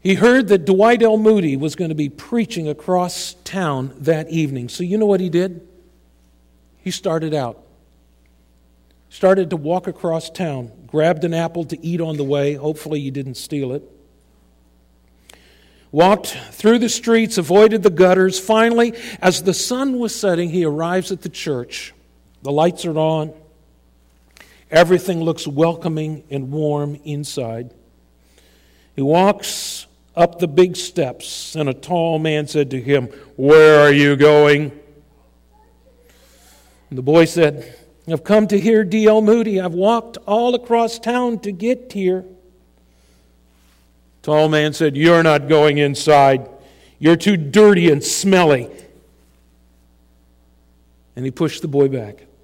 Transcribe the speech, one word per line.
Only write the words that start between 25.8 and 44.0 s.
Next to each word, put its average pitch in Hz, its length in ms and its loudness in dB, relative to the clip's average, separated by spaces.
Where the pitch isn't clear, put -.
and 135 200 -8
warm 147 540 -4
inside. 127 680 -10
He 139 60 -6
walks 185 840 -2
up 170 240 0
the 175 80 -2
big 175 260 2
steps, - 800 -10
and 156 140 -4
a 127 60 -4
tall 165 440 -4
man 151 300 -4
said 143 240 -2
to 131 80 -6
him, 123 280 -2
"Where 156 420 8
are 147 140 8
you 143 240 4
going?" 147 560 4
And 127 80 -10
the 127 40 -10
boy 160 220 6
said, 160 480 -2
"I've 165 160 -6
come 214 240 2
to 208 100 0
hear 220 240 2
D 208 240 0
L 220 160 6
Moody. 220 380 2
I've 180 140 -6
walked 226 520 -2
all 240 300 0
across 233 420 -2
town 240 420 -4
to 202 120 -10
get 240 400 -6
here." 185 320 -2